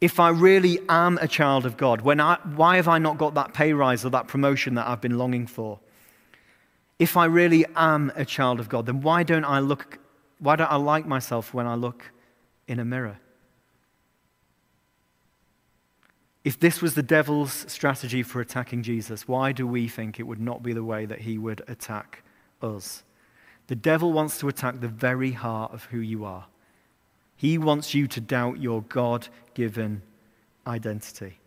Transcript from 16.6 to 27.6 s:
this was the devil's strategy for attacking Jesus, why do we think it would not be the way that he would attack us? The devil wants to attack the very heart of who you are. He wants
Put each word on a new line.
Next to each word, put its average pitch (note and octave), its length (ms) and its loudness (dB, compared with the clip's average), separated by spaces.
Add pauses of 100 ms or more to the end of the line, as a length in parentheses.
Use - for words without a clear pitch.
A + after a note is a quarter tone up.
this E3+ 220 4
was D#3 120 0
the D3 80 0
devil's D3 680 2
strategy B2+ 500 -2
for A#2+ 200 -6
attacking A#2+ 400 -8
Jesus, A2+ 440 -8
why C3 260 -2
do B2+ 140 -6
we A#2+ 220 -2
think A2 320 -10
it A2+ 40 -10
would A2 160 -10
not A#2+ 220 -6
be A#2+ 120 -6
the A2+ 100 -6
way A2 220 -6
that A2 160 -12
he A2 160 -8
would A2 280 -8
attack - 560 -14 (380)
us? G#2+ 420 -10 (640)
The B2+ 100 -6
devil D#3+ 360 2
wants D3+ 260 -2
to C#3+ 100 -4
attack B2+ 320 -6
the A#2+ 80 -4
very B2+ 440 -2
heart A2+ 400 -6
of A2+ 120 -16
who A#2+ 140 -8
you A2 260 -6
are. F#2 220 -14 (880)
He D#3+ 220 0
wants D3+ 360 0